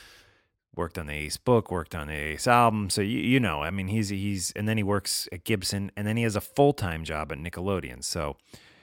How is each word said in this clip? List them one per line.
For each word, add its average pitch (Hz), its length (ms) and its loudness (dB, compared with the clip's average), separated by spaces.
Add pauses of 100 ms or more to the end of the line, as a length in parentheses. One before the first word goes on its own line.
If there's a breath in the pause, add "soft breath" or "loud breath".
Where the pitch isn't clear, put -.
(760 loud breath)
Worked 85 220 -4
on 80 80 -8
the 73 80 -8
Ace 76 220 -6
book, 113 360 4
worked 87 240 -4
on 76 100 -6
the 76 80 -6
Ace 76 320 -4
album. 113 440 6
So, - 100 0
you, 110 180 0
you 120 220 4
know, 80 200 0
I 78 100 -2
mean, 95 180 -4
he's, 104 220 0
he's, 98 420 -2
and 104 160 -2
then 110 80 2
he 107 80 2
works - 480 0
at 92 100 -12
Gibson, 98 540 -2
and 104 100 -4
then 110 100 0
he 117 60 0
has 107 140 0
a 98 40 0
full-time 101 600 2
job 76 300 -4
at 71 60 -8
Nickelodeon. 85 680 -4
So 76 320 -4 (460 loud breath)